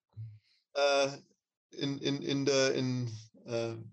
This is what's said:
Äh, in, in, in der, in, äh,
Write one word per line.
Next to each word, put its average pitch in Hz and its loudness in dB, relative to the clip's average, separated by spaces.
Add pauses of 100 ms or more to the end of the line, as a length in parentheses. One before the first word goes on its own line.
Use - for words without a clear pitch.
(720)
Äh, 139 4 (540)
in, 139 -4
in, 139 -2
in 139 0
der, 135 4
in, 127 0 (360)
äh, 117 -4 (180)